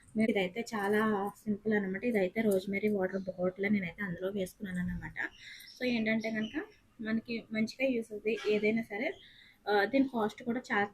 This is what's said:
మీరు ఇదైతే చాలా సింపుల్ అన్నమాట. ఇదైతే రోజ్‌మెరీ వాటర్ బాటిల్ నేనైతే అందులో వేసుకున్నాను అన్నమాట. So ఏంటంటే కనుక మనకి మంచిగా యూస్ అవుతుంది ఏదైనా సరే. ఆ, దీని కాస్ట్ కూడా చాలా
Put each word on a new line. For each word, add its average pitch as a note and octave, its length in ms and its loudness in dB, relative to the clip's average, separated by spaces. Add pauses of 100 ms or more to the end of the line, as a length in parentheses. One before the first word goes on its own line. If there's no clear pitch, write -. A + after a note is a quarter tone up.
(160)
మీరు A3 160 4
ఇదైతే G3 300 0 (120)
చాలా G#3 280 2 (400)
సింపుల్ G#3+ 320 -2
అన్నమాట. G3 320 0
ఇదైతే G#3 360 2
రోజ్‌మెరీ G3 480 2
వాటర్ F#3+ 380 0
బాటిల్ F#3 460 -2
నేనైతే F#3+ 340 0
అందులో F3+ 300 -4
వేసుకున్నాను F#3 460 -4
అన్నమాట. E3 340 -6 (560)
So B3+ 100 -8 (120)
ఏంటంటే A3 360 0
కనుక A3 240 -4 (440)
మనకి A3+ 360 -2 (160)
మంచిగా A3 440 0
యూస్ A3+ 180 -4
అవుతుంది G#3+ 240 0 (160)
ఏదైనా G#3+ 380 2
సరే. A#3 180 -2 (560)
ఆ, G#3 80 2 (180)
దీని C4+ 220 6
కాస్ట్ G#3+ 300 0
కూడా A#3+ 260 -2
చాలా G#3 240 2